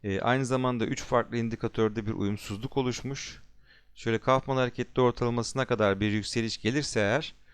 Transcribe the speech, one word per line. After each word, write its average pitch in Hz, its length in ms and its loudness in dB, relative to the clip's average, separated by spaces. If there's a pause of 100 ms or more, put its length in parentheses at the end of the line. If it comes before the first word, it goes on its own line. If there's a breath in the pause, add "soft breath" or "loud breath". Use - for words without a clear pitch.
E, 98 180 0
aynı 131 240 2
zamanda 127 400 0
üç - 180 -4
farklı 120 340 0
indikatörde 113 680 -2
bir 113 80 -2
uyumsuzluk 104 640 -4
oluşmuş. 127 640 -6 (540 soft breath)
Şöyle 113 220 -2
Kaufman 131 400 2
hareketli 123 440 0
ortalamasına 120 640 2
kadar 104 340 2
bir 104 120 2
yükseliş 107 500 -2
gelirse 131 380 0
eğer, 110 360 0 (180 soft breath)